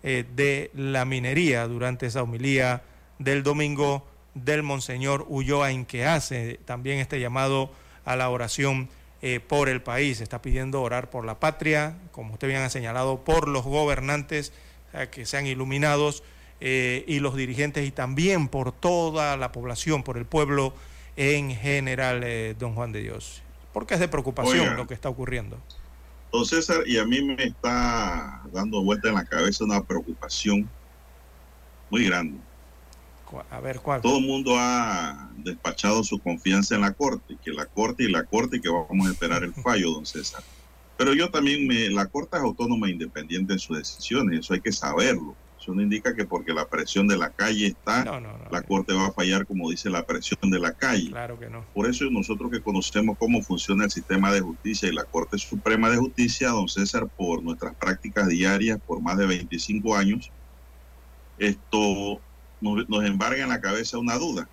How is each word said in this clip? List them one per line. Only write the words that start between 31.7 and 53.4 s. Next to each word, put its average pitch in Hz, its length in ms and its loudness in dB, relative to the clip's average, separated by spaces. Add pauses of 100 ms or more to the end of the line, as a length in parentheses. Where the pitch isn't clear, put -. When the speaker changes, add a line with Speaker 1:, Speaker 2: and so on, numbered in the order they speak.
Speaker 2:
muy 110 160 2
grande. 82 320 0 (880)
Speaker 1:
Cu-, - 240 -12
a 123 100 -10
ver, 127 200 -8
¿cuál? 139 200 -2
Speaker 2:
Todo 262 180 4
el 131 60 4
mundo 135 320 2
ha 113 800 0
despachado 95 680 0
su 104 160 -4
confianza 98 540 2
en 104 80 2
la 98 120 2
Corte, - 500 -2
que 78 60 -8
la 73 160 -6
Corte 120 380 0
y 107 40 2
la 82 160 2
Corte 123 320 0
y - 40 -2
que 90 100 -2
vamos 92 380 2
a 92 40 0
esperar 87 320 0
el 87 80 -6
fallo, 92 380 0
don 76 160 -6
César. - 360 -10 (540)
Pero 135 160 4
yo 165 180 4
también 143 360 2
me, 113 240 2
la 98 160 2
Corte 147 320 -4
es 143 40 0
autónoma 117 440 0
e 92 60 0
independiente 87 600 -4
en 95 60 0
sus 80 180 -6
decisiones, 98 640 -2
eso - 140 -2
hay 92 80 0
que 110 100 -2
saberlo. 82 600 0 (260)
Eso 92 140 -8
no 98 80 2
indica 107 320 0
que 107 100 -2
porque 82 300 -4
la 78 140 -2
presión 90 400 2
de 101 100 4
la 76 120 0
calle 104 360 0
está, 113 380 0
Speaker 1:
No, 120 160 -6
no, 110 180 -12
no, - 140 -14
Speaker 2:
la 87 80 -2
Speaker 1:
no. - 80 -12
Speaker 2:
Corte 95 260 0
va 95 120 4
a 95 60 0
fallar 95 340 2
como 90 220 -2
dice 87 220 -4
la 85 160 -2
presión - 320 -2 (100)
de 92 120 4
la 85 120 0
calle. 127 380 0
Speaker 1:
Claro 120 300 -10
que 113 100 -12
no. 113 140 -12 (100)
Speaker 2:
Por 120 160 2
eso 139 180 0
nosotros 113 440 -2
que 117 100 -4
conocemos 104 560 0
cómo 117 240 4